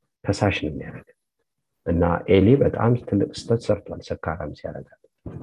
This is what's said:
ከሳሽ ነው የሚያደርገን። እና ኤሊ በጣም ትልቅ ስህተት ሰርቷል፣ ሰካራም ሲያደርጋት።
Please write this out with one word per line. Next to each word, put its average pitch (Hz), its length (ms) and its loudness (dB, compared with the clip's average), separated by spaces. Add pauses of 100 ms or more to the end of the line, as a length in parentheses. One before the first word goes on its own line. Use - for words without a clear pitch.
(240)
ከሳሽ 101 340 0
ነው 76 140 -4
የሚያደርገን። - 460 -14 (680)
እና 85 160 2 (260)
ኤሊ 95 280 6
በጣም - 440 2
ትልቅ - 320 0
ስህተት - 300 -2
ሰርቷል፣ 95 400 -4
ሰካራም 80 520 -6
ሲያደርጋት። - 460 -14 (440)